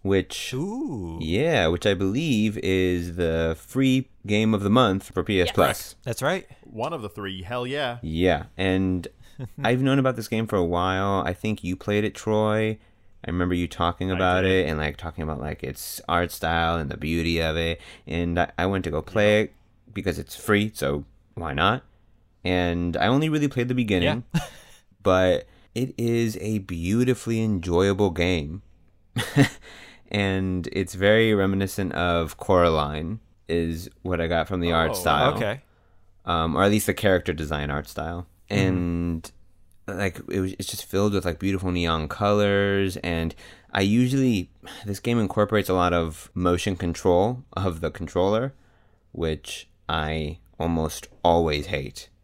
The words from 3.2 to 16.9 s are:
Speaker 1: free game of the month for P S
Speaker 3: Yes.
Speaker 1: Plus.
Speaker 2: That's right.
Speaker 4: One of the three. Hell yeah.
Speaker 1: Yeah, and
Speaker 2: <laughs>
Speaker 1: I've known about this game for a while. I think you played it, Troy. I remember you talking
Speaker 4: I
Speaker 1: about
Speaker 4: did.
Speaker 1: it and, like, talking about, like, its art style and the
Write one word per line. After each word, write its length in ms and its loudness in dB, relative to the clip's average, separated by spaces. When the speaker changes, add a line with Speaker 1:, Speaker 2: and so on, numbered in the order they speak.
Speaker 1:
free 520 0
game 260 2
of 100 0
the 60 2
month 440 4
for 100 -2
P 160 2
S 80 4
Speaker 3:
Yes. 80 -4
Speaker 1:
Plus. 480 2
Speaker 2:
That's 180 -6
right. 240 -2
Speaker 4:
One 260 -8
of 120 -8
the 60 -8
three. 340 -10
Hell 220 -6
yeah. 360 -4
Speaker 1:
Yeah, 460 0
and 500 0
Speaker 2:
<laughs> 260 -10
Speaker 1:
I've 180 2
known 160 4
about 200 2
this 100 -8
game 180 0
for 120 -2
a 80 4
while. 600 0
I 60 -2
think 320 -4
you 140 -4
played 260 0
it, 120 -2
Troy. 640 0
I 60 -8
remember 240 0
you 140 0
talking 440 -2
Speaker 4:
I 40 0
Speaker 1:
about 260 2
Speaker 4:
did. 240 4
Speaker 1:
it 20 -2
and, 120 -2
like, 180 -4
talking 260 -10
about, 160 -6
like, 240 -8
its 460 -10
art 220 0
style 480 -2
and 100 -6
the 80 -8